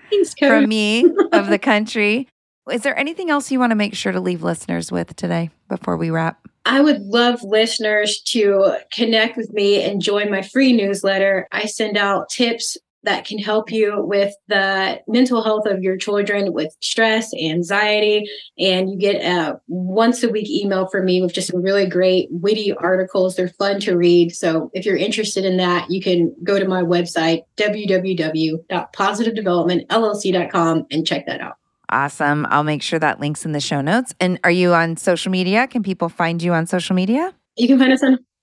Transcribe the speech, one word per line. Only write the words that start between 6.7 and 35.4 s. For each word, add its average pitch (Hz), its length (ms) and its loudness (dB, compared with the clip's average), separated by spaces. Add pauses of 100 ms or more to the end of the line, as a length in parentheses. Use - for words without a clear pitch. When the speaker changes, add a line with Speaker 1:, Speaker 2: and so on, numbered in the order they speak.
Speaker 1:
would 285 220 4
love 240 420 0
listeners 214 840 0
to 196 500 2 (160)
connect 226 420 2
with 233 160 -8
me 202 320 2
and 196 180 -2
join 208 300 0
my 190 100 -2
free 262 300 2
newsletter. 196 800 2
I 208 140 -4
send 214 320 -2
out 202 320 0
tips - 480 -2 (280)
that 202 200 -2
can 214 120 -10
help 214 320 -2
you 214 320 0
with 202 320 0 (140)
the 196 500 0 (120)
mental 240 340 2
health 214 240 0
of 190 160 -2
your 190 140 0
children 202 560 -2
with 156 260 -4
stress, 226 540 0
anxiety, 208 880 0 (340)
and 185 320 0
you 196 80 -8
get 196 240 0
a 160 460 -2
once 196 560 0
a 226 60 2
week 214 200 -4
email 190 380 -2
from 190 160 -2
me 180 180 2
with 180 120 -2
just - 180 -4
some 180 100 -2
really 196 240 2
great 185 460 2
witty 202 400 0
articles. 185 640 0
They're 180 140 -2
fun 196 320 -2
to 180 160 0
read. 175 360 4
So 160 400 -2
if 180 120 -6
you're 196 100 2
interested 208 480 -2
in 185 140 0
that, 180 340 0
you 190 100 -2
can 175 320 0 (120)
go 202 120 2
to 196 80 0
my 185 160 0
website, 170 600 0 (160)
W 208 300 -2
W 185 280 0
W 160 540 -2
dot - 240 -6
positive 208 420 -2
development 175 540 0
L 220 160 2
L 202 100 0
C 185 160 -2
dot 175 180 0
com, 165 400 0
and 160 160 -2
check - 220 -4
that - 140 -6
out. - 160 -14 (320)
Speaker 2:
Awesome. 147 600 0
I'll 147 140 2
make 151 180 -2
sure - 180 -2
that 156 200 -2
link's 147 260 -6
in 160 60 -4
the 147 80 -2
show 143 220 -4
notes. 208 400 -2
And 180 240 0
are 175 60 4
you 175 220 4
on 165 240 2
social 175 320 0
media? 190 380 0